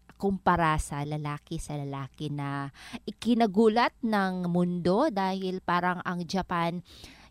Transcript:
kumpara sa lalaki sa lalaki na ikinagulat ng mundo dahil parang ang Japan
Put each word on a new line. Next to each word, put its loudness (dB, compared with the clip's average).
kumpara 2
sa -6
lalaki -8
sa -8
lalaki -8
na -6
ikinagulat 4
ng 0
mundo 2
dahil -2
parang 0
ang -4
Japan -2